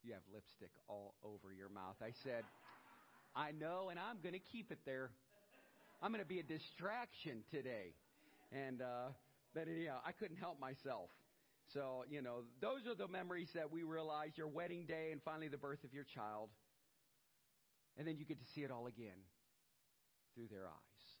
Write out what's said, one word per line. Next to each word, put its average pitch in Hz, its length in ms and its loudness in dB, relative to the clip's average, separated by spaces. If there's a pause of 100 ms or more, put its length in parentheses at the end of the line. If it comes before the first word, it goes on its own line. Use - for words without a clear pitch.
you 113 80 -4
have 92 160 -8
lipstick 101 400 -12 (160)
all 101 400 -4
over 98 240 -8
your 95 180 -6
mouth." 98 300 -2
I 117 240 0
said, 117 240 2 (880)
"I 151 160 4
know, 170 400 2
and 170 80 -2
I'm 202 240 -2
gonna 180 160 0
keep - 320 -4
it 156 160 -2
there. 131 240 2 (880)
I'm 202 140 4
gonna 208 120 2
be 175 140 2
a 160 80 0
distraction 165 1040 0
today." 117 480 0 (540)
And, 131 280 0
uh, 123 300 2 (420)
but 160 140 2
anyhow, 160 400 2
I 180 60 2
couldn't 170 260 -2
help 170 220 -2
myself. 131 500 0 (640)
So, 131 340 4
you 147 140 0
know, 120 260 0 (120)
those 247 280 4
are 226 80 2
the 185 120 0
memories 180 440 2
that 156 180 4
we 165 120 4
realize, 156 540 4
your 156 120 2
wedding 170 400 2
day 160 240 2
and 143 80 0
finally 156 280 2
the 135 120 0
birth 143 240 0
of 123 80 -8
your 139 120 -2
child. 107 440 0 (1500)
And 156 100 0
then 160 80 2
you 139 80 -4
get 147 160 -2
to 120 140 -12
see 147 100 2
it 131 60 0
all 120 160 -2
again 107 340 -6 (1120)
through 117 160 -6
their 98 160 -4
eyes. - 380 -10 (180)